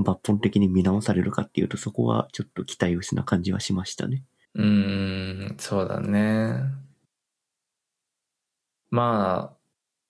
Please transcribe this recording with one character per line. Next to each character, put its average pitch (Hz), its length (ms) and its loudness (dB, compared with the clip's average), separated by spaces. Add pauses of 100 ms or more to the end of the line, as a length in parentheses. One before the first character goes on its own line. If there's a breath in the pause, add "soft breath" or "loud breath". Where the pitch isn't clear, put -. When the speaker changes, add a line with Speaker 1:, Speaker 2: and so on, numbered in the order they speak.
Speaker 1:
抜 98 160 2
本 104 240 0
的 104 200 2
に 101 80 6
見 92 160 4
直 98 180 2
さ 104 120 0
れ 90 80 2
る 98 100 0
か - 120 -2
っ - 60 -8
て - 120 -2
い - 20 2
う - 40 0
と、 - 100 -6
そ - 140 -6
こ 120 140 0
は 113 280 0
ち - 80 -10
ょ - 40 -4
っ - 80 -20
と - 120 -8
期 - 140 -12
待 90 160 2
薄 87 200 -4
な - 80 -2
感 87 200 0
じ 95 80 -2
は 95 80 -2
し - 140 -4
ま 92 120 -2
し - 100 -12
た - 120 -6
ね。 131 160 -4 (320)
Speaker 2:
う 104 80 0
ん、 95 960 0
そ 98 240 -2
う 92 40 -2
だ 101 120 -4
ね。 110 600 2 (2250)
ま 113 640 2
あ、 - 40 -20 (520)